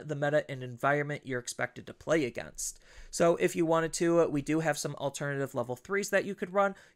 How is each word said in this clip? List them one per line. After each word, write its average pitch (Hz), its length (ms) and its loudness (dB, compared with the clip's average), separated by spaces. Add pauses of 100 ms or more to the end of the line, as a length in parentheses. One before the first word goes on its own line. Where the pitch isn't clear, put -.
the 147 100 -4
meta 147 340 2
and 131 140 -8
environment 143 600 -2
you're 127 140 -4
expected 123 480 -8
to 120 60 -14
play 156 300 0
against. - 560 -8 (300)
So 170 280 4
if 180 200 2
you 170 80 4
wanted 165 280 2
to, 170 280 4
uh, 160 60 6
we 143 140 0
do 156 200 0
have 151 160 0
some 151 180 -6
alternative 139 580 -4
level 123 220 -4
threes 196 360 -4
that 190 120 4
you 196 100 -6
could 185 200 -8
run. 196 220 4 (200)